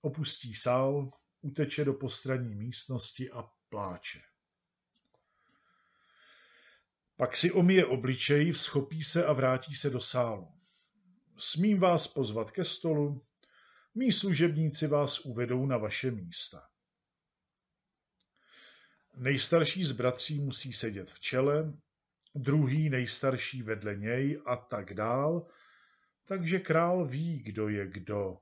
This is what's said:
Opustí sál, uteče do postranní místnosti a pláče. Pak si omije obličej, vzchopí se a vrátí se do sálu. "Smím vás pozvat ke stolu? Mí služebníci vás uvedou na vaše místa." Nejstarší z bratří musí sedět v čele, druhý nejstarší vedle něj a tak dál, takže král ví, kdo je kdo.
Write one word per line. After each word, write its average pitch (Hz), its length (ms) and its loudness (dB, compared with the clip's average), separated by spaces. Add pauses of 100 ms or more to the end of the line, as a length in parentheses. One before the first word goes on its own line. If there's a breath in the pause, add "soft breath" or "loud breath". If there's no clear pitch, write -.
Opustí 135 540 -6
sál, 135 560 0 (300)
uteče 147 440 -4
do 139 100 0
postranní 127 600 -4
místnosti 123 760 -8
a 120 120 -12 (260)
pláče. 95 520 -10 (3000 soft breath)
Pak 127 200 0
si 175 160 6
omije 185 340 6
obličej, 131 640 2
vzchopí 151 500 0
se 170 240 4
a 151 60 2
vrátí 131 420 0
se 143 160 2
do 123 100 -4
sálu. 110 480 0 (920 soft breath)
"Smím 196 400 2
vás 175 300 4
pozvat 113 420 -4
ke 180 140 -4
stolu? 147 600 -2 (680 soft breath)
Mí 240 180 2
služebníci 156 760 2
vás 143 340 0
uvedou 123 460 -2
na 131 120 0
vaše 107 320 -4
místa." 90 480 -4 (2500 soft breath)
Nejstarší 147 680 4
z 139 80 2
bratří 127 480 0
musí 131 320 0
sedět 98 380 0
v - 100 -20
čele, 147 520 0 (640)
druhý 143 560 2
nejstarší 127 720 -2
vedle 104 340 -6
něj 127 500 -2
a 123 100 -2
tak 101 380 -10
dál, 135 520 -2 (800 soft breath)
takže 185 340 -2
král 175 480 2
ví, 151 360 -4
kdo 107 260 -4
je 101 180 -2
kdo. 95 560 -6